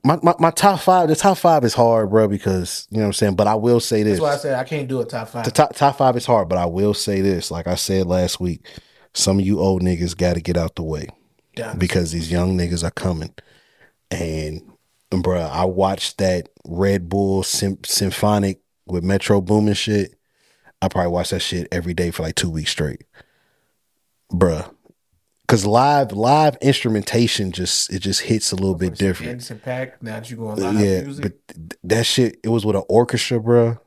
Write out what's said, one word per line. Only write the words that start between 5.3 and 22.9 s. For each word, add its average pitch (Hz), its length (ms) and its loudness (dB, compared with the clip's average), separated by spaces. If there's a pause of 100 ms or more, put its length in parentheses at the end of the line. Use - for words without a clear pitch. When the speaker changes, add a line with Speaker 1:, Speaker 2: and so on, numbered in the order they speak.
Speaker 1:
The - 60 -2
top, - 240 2
top 139 220 2
five 127 200 4
is 120 80 -6
hard, 104 240 2
but 92 80 0
I 87 80 0
will 98 280 0
say 98 280 -2
this. 95 300 0
Like 82 160 -8
I 90 80 0
said 95 320 0
last 90 320 0
week, 87 280 -4 (460)
some 98 260 2
of 95 60 0
you 98 140 0
old 92 240 2
niggas 87 340 -2
gotta 87 240 0
get 85 160 -2
out 82 180 -4
the 85 80 -10
way 76 240 -8 (480)
Speaker 2:
Yeah. 113 200 -10
Speaker 1:
because 87 360 0
these 82 200 -6
young 90 260 0
niggas 87 260 -2
are 82 80 -4
coming. 85 420 -6 (760)
And, 78 640 -8 (400)
bruh, 90 380 -2
I 92 160 -2
watched 95 520 -2
that 92 320 0 (160)
Red 92 440 0
Bull 98 340 0
sym-, - 420 -4
Symphonic 101 760 0 (280)
with 90 160 -4
Metro 98 380 2
Boomin 104 340 2
shit. 104 400 -2 (680)
I 95 80 -2
probably 87 220 0
watched 87 200 -2
that 92 100 -4
shit 90 300 -6
every 87 220 -4
day 85 180 -2
for, 82 120 -6
like, 80 120 -6
two 87 140 -2
weeks 78 220 -6
straight. - 320 -6 (1300)